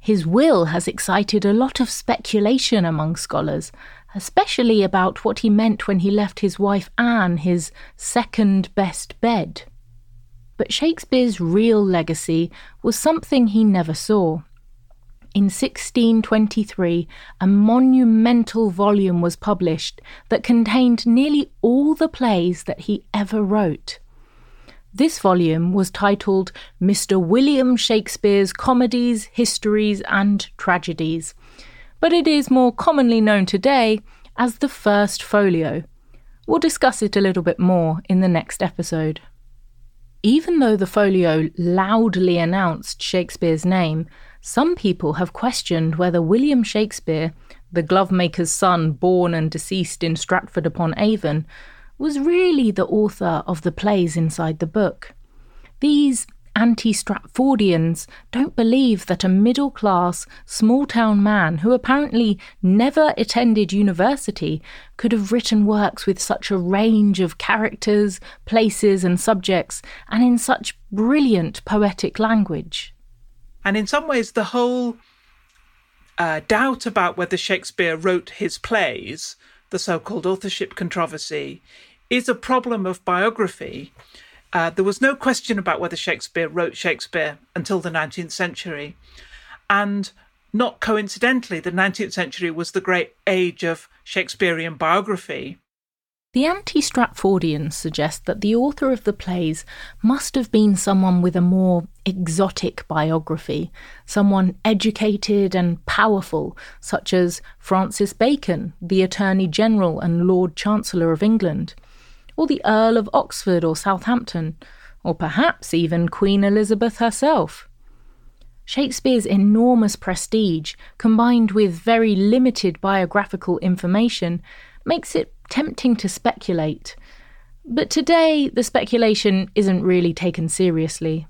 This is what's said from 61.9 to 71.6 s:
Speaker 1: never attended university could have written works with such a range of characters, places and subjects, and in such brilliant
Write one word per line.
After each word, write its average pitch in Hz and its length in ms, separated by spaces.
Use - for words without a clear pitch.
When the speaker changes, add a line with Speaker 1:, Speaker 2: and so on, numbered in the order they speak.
Speaker 1:
never 247 560
attended 220 560
university 196 880
could 226 160
have 202 200
written 220 340
works 208 400
with 190 120
such - 320
a 196 80
range 202 600
of 175 160
characters, 208 840
places 208 580
and 180 160
subjects, 190 640
and 226 160
in 247 140
such - 400
brilliant 220 760